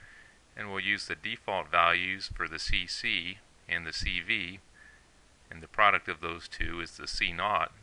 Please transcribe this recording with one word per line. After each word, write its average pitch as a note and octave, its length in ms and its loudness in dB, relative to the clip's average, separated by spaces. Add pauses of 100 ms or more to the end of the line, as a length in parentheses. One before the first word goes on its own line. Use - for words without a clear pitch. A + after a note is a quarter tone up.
(560)
and G#2 140 -8
we'll F#2+ 100 -4
use G2 260 2
the F2 80 -2
default F#2+ 560 -4
values F2 640 4
for E2+ 140 -2
the D#2 100 -8
C F2+ 300 0
C G2 500 -2 (300)
and E2+ 180 -2
the D#2 60 -8
C F#2 280 -2
V, F#2+ 380 -2 (960)
and E2+ 100 -14
the D#2 60 -14
product G2+ 400 4
of E2 120 -4
those E2 280 -6
two E2+ 320 -4
is E2 160 -8
the C#2+ 100 -12
C F#2 260 -2
naught, F2 380 2 (120)